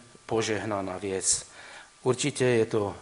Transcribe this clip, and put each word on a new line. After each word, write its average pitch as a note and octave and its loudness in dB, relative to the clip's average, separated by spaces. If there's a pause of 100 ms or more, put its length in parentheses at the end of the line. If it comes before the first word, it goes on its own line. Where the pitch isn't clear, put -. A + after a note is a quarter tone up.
(260)
požehnaná G#2 -2
věc. F#2+ -2 (580)
Určitě B2+ 2
je A#2 6
to G2+ 0